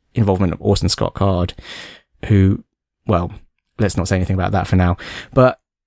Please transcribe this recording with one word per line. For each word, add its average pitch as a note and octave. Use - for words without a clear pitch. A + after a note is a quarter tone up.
involvement F#2+
of -
Orson G2+
Scott -
Card, F#2
who, G2
well, F2+
let's G#2
not F2
say G2
anything F#2
about F#2+
that G2
for F#2
now. F#2
But B2+